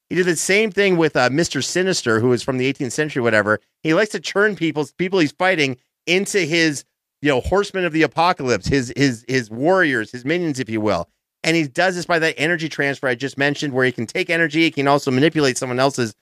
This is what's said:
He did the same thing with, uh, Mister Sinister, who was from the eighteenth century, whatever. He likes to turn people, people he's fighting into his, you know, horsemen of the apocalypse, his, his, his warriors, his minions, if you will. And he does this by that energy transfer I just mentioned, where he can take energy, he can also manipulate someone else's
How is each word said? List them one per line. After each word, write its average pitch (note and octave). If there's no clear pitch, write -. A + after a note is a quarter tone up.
He -
did F3+
the F3
same G#3
thing G3
with, D#3+
uh, B2
Mister C#3
Sinister, F3
who B2
was B2
from C3
the B2+
eighteenth C3+
century, D3+
whatever. G#2+
He D#3
likes G#3
to F#3
turn G3+
people, D3+
people F#3
he's D3+
fighting D#3
into G3
his, D#3+
you C#3+
know, B2+
horsemen F#3+
of D#3
the D#3+
apocalypse, C#3+
his, C3+
his, B2
his A#2+
warriors, C#3
his B2
minions, D#3+
if B2+
you A2+
will. F#2
And E3
he D#3+
does F3
this F3
by E3+
that D#3+
energy D#3+
transfer C#3
I B2+
just B2+
mentioned, C#3+
where B2+
he B2+
can A2+
take F3+
energy, E3
he E3
can C#3
also C#3+
manipulate C#3
someone B2+
else's B2+